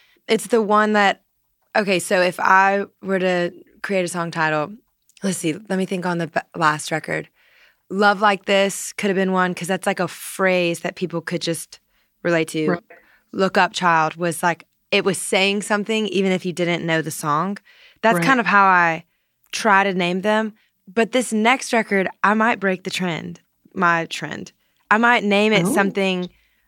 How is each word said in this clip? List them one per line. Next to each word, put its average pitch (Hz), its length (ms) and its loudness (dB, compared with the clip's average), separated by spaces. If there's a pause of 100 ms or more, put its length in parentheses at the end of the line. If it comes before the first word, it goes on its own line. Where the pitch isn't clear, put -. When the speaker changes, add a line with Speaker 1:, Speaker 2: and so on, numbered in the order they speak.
(280)
Speaker 1:
It's 220 200 0
the 226 140 2
one 214 320 2
that, 202 300 2 (520)
okay, 196 220 2
so 180 240 0
if 180 180 0
I 196 460 4 (160)
were 190 180 -2
to 180 320 0 (300)
create 190 240 -2
a - 20 -4
song 170 220 -6
title, 156 420 -2 (520)
let's 196 160 -4
see, 156 140 -2
let - 260 -6
me 190 80 -2
think 180 180 -6
on 175 140 -2
the 165 80 -4
b-, - 120 -6 (160)
last 156 360 -2
record. 156 360 -6 (640)
Love 202 300 2
Like 202 240 2
This 196 500 0
could - 160 -4
have 185 60 0
been 190 160 0
one, 180 220 0
'cause 170 160 -8
that's, 185 180 -4
like, 190 140 -2
a 170 80 -2
phrase 180 720 -2
that - 160 -8
people 170 240 -6
could 165 200 -6
just - 380 -8 (420)
relate 165 280 0
to. 156 220 -2
Speaker 2:
Right. 175 120 -4 (480)
Speaker 1:
Look 190 260 -2
Up 180 140 2
Child 160 460 0
was, 170 260 -4
like, 175 220 -2 (260)
it 196 140 0
was 190 120 0
saying 196 440 0
something 214 460 -2
even 190 260 0
if 180 120 -4
you 180 60 -4
didn't 170 340 -4
know 160 160 0
the 156 100 -8
song. 160 460 -2 (440)
That's 220 160 4
Speaker 2:
Right. 165 80 0
Speaker 1:
kind 247 160 4
of 190 40 -4
how 196 200 4
I 175 400 4 (480)
try 196 320 4
to 196 80 -2
name 180 280 -2
them. 214 320 0 (320)
But 226 280 -2
this 254 180 0
next 226 400 0
record, 202 380 0 (160)
I 202 80 4
might 220 260 0
break 185 240 -2
the 190 60 -10
trend, 175 500 -6 (340)
my 170 340 0
trend. - 440 -12 (400)
I 208 60 6
might 233 260 4
name 208 300 4
it 180 120 4
Speaker 2:
Oh. 226 80 0
Speaker 1:
something 190 560 0 (380)